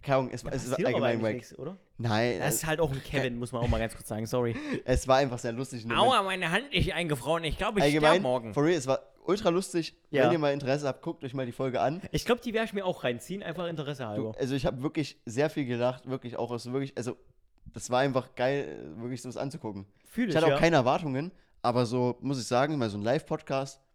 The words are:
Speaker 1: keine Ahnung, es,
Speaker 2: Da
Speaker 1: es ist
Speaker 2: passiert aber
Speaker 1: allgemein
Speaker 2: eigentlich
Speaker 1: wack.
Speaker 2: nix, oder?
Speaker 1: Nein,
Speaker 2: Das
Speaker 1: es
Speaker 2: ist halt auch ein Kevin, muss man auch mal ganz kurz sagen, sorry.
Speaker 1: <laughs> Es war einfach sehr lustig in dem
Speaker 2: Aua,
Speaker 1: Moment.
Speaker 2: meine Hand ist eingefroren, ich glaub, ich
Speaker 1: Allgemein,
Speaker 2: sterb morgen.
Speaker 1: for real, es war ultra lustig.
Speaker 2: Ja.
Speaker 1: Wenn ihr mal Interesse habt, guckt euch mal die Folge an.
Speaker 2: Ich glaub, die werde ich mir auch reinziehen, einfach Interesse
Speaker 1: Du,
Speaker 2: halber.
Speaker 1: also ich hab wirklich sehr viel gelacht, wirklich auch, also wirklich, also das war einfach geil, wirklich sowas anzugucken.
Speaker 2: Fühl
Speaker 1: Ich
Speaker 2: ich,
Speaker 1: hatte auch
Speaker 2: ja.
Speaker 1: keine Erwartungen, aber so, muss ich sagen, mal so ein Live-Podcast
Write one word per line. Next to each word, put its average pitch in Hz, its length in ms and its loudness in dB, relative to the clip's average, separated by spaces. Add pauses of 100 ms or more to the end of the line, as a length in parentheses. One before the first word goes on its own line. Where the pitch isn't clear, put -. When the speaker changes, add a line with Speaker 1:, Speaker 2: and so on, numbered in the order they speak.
Speaker 1:
keine 135 160 2
Ahnung, 127 140 0
es, - 100 -8
Speaker 2:
Da - 80 -6
Speaker 1:
es 123 140 -4
ist 123 80 -6
Speaker 2:
passiert 180 160 0
aber 120 80 0 (100)
Speaker 1:
allgemein 117 80 2
Speaker 2:
eigentlich 113 100 0
Speaker 1:
wack. 107 100 0
Speaker 2:
nix, - 240 -12
oder? 175 200 -12 (180)
Speaker 1:
Nein, 113 440 0
Speaker 2:
Das 139 80 0
Speaker 1:
es 147 80 0
Speaker 2:
ist 156 100 -4
halt 156 140 0
auch 151 120 2
ein 135 100 -4
Kevin, 127 360 -2
muss 120 140 -6
man 120 100 -2
auch 123 60 0
mal 113 100 2
ganz 113 160 -2
kurz - 140 -16
sagen, 110 180 -4
sorry. 120 280 0 (160)
Speaker 1:
<laughs> - 140 -4
Es 127 240 2
war 131 100 8
einfach 123 200 0
sehr 120 140 -4
lustig 120 320 -8
in 113 60 -8
dem 135 80 2
Speaker 2:
Aua, 226 240 6
Speaker 1:
Moment. - 40 -2
Speaker 2:
meine 185 240 -2
Hand 240 240 -2
ist 170 180 2
eingefroren, 156 520 0
ich 147 120 -2
glaub, 208 220 -2
ich 139 60 4
Speaker 1:
Allgemein, 151 260 6
Speaker 2:
sterb 180 120 4
morgen. 123 300 -2
Speaker 1:
for 143 120 2
real, 175 120 4
es 131 100 -4
war 165 140 0 (240)
ultra 202 240 2
lustig. 170 480 -2 (140)
Speaker 2:
Ja. 135 140 4
Speaker 1:
Wenn 123 80 6
ihr 170 60 4
mal 143 140 2
Interesse 139 340 0
habt, 131 140 -4
guckt 165 240 -8
euch 123 80 -8
mal 135 140 -4
die 117 60 -8
Folge 131 280 -2
an. 147 300 0
Speaker 2:
Ich - 160 0
glaub, 240 160 2
die 240 100 -6
werde 220 140 -2
ich - 80 -12
mir 190 100 -4
auch 180 200 -4
reinziehen, 135 380 -4
einfach 170 260 -6
Interesse 147 340 -6
Speaker 1:
Du, 113 60 -6
Speaker 2:
halber. 107 300 -4
Speaker 1:
also 135 160 0
ich 135 120 0
hab 127 160 -2
wirklich 156 420 -4
sehr 131 240 0
viel 151 160 -2
gelacht, 123 460 -2
wirklich 127 260 -8
auch, 113 140 -4
also 120 220 -6
wirklich, 135 260 -2
also 120 180 -4 (560)
das - 160 -10
war 123 120 2
einfach 131 340 0
geil, 78 640 -2
wirklich 120 240 -8
sowas 127 160 -10
anzugucken. 107 480 -6 (180)
Speaker 2:
Fühl - 200 -4
Speaker 1:
Ich 202 80 -2
Speaker 2:
ich, 143 40 4
Speaker 1:
hatte 160 100 6
auch - 40 6
Speaker 2:
ja. 139 80 4
Speaker 1:
keine 165 180 6
Erwartungen, 156 540 2 (320)
aber 123 240 4
so, 123 340 0
muss 135 180 -2
ich 110 80 -6
sagen, 143 300 2
mal 120 140 0
so 101 80 -6
ein 101 40 -4
Live-Podcast 135 760 -2 (140)